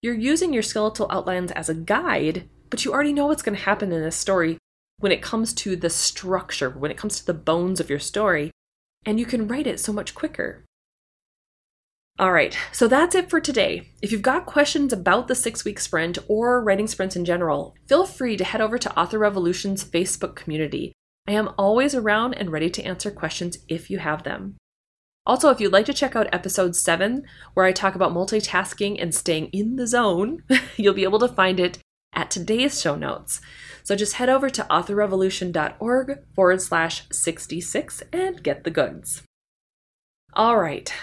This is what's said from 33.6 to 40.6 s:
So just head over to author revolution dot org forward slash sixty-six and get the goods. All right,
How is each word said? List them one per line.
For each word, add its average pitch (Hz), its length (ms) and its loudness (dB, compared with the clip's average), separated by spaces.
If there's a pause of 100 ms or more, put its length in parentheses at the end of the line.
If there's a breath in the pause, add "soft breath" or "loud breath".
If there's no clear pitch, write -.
So 202 120 0
just 202 200 -2
head 247 140 0
over 269 200 4
to - 220 -4
author 175 240 2
revolution 190 560 0
dot 160 280 -2
org 262 400 0 (160)
forward 185 260 6
slash 165 500 -2
sixty-six - 920 -6 (100)
and 370 300 -4
get 143 200 -2
the 170 60 -2
goods. - 540 -4 (1120)
All 226 240 4
right, 160 440 -2